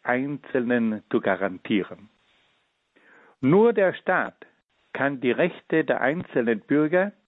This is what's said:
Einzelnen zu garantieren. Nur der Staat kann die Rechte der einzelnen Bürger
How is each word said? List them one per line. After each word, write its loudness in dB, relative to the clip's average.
Einzelnen -2
zu 0
garantieren. -4
Nur 4
der 2
Staat -4
kann -4
die 2
Rechte 0
der -2
einzelnen 0
Bürger 0